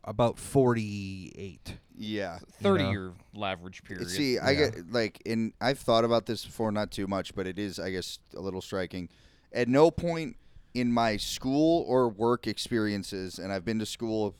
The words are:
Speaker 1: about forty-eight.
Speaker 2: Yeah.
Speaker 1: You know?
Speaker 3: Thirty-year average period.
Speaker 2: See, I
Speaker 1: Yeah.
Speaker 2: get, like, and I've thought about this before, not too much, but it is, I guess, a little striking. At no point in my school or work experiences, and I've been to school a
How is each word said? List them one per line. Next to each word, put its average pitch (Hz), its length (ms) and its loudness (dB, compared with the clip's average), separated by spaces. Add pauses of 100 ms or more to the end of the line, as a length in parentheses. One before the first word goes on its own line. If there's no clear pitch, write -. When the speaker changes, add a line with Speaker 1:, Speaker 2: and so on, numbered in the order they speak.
Speaker 1:
about 117 340 0
forty-eight. 101 1400 -2 (180)
Speaker 2:
Yeah. 104 380 -4
Speaker 1:
You - 100 -14
know? 101 300 2
Speaker 3:
Thirty-year 95 380 0 (300)
average 95 420 -6
period. 90 260 -8
Speaker 2:
See, 127 280 2
I 131 120 2
Speaker 1:
Yeah. 143 200 4
Speaker 2:
get, 85 220 -10
like, 113 320 0
and 113 380 -2
I've 131 160 2
thought 113 260 4
about 117 220 2
this 113 180 -4
before, - 280 -2
not 104 180 -2
too 98 160 -4
much, 95 280 -4
but 95 120 -4
it 92 120 -6
is, 101 200 -6
I 87 120 -4
guess, 92 280 -6 (180)
a - 40 -10
little 92 200 -6
striking. 92 480 -6 (420)
At 120 180 0
no 147 220 8
point 165 460 -4 (380)
in 123 180 0
my 113 240 4
school 151 720 2
or 127 220 4
work 113 360 0
experiences, 101 920 -2
and 90 120 -6
I've 95 140 -4
been 113 140 -2
to 107 80 -2
school 110 400 -2
a 101 140 -2